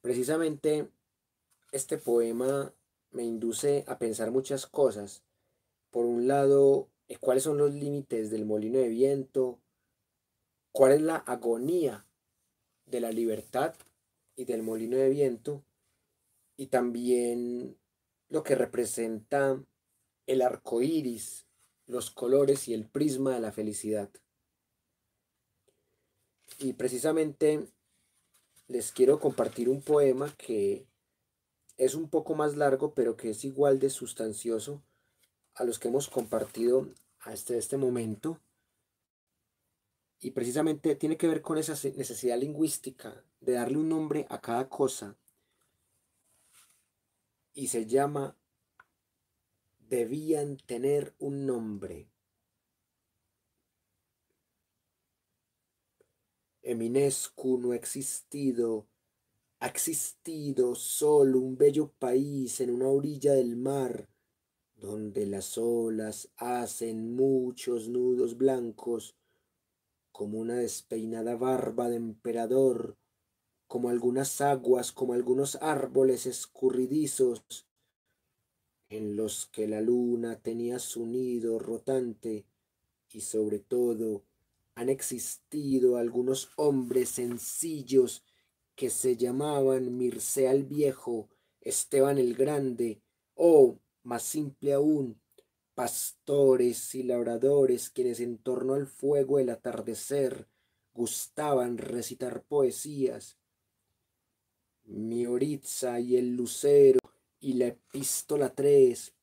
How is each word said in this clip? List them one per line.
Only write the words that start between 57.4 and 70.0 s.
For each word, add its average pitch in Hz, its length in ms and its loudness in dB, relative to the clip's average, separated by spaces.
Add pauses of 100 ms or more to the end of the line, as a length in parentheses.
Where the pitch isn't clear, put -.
no 123 140 -2
ha 120 40 -2
existido, 120 1120 -4 (720)
ha 123 60 -6
existido 143 1080 -4
solo 143 640 4
un 131 200 -2
bello 147 400 4
país 131 600 -2
en 123 100 -2
una 127 180 0
orilla 139 460 2
del 120 220 2
mar, 131 520 -4 (640)
donde 104 520 -6
las 98 320 -6
olas 113 800 -2
hacen 117 800 -6
muchos 123 720 0
nudos 123 500 0
blancos, 120 760 -2 (960)